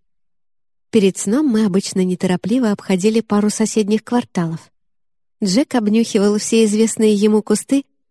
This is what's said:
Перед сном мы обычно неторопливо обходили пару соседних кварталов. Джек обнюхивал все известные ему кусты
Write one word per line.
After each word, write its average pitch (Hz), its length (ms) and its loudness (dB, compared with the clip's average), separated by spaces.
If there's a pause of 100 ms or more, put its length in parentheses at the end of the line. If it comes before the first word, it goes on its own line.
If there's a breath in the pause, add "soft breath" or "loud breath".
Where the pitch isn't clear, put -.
(880)
Перед 196 260 2
сном 254 300 -2
мы 220 180 0
обычно 196 400 -2
неторопливо 185 680 -2
обходили 208 500 0
пару 208 300 0
соседних 214 520 -2
кварталов. 175 680 -4 (720)
Джек 208 320 0
обнюхивал 208 640 0
все 226 260 2
известные 214 480 2
ему 208 300 2
кусты 269 420 -2 (240)